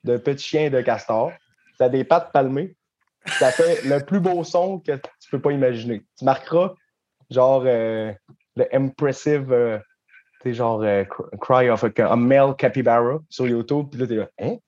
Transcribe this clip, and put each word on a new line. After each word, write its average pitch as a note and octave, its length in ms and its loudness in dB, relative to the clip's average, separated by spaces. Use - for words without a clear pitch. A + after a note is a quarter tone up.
de B2 140 0
petits C#3 300 -4
chiens D3+ 180 0
et D3 40 0
de C3 120 0
castors. A#2 500 -2
Ça B2+ 80 4
a B2+ 40 4
des C3 140 0
pattes - 280 2
palmées. C#3 440 0
Ça - 260 0
fait E3 320 0
le C#3 200 0
plus G3 160 -2
beau F3 240 0
son F3+ 360 -2
que D3+ 140 -6
tu - 380 -14
peux C3+ 100 -4
pas C#3+ 100 0
imaginer. A#2+ 520 -2
Tu C3 80 -8
marqueras, E3+ 480 0
genre, B2+ 360 2
euh, A2+ 480 -2
le B2+ 100 0
impressive, C3+ 760 -2
euh, A#2+ 260 2
tu B2+ 80 -4
sais, A#2+ 60 -4
genre, A2+ 280 -2
euh, G2+ 200 2
cr-, - 360 -12
cry B2+ 300 2
of A2+ 140 0
a, A#2 60 0
a A2+ 100 2
male C3+ 420 4
capybara A#2+ 640 2
sur B2+ 180 -4
YouTube. A#2+ 440 -2
Puis B2 80 -12
là, B2+ 80 -4
t'es A2+ 80 -4
là, A2+ 120 -4
hein ? D#3 160 -4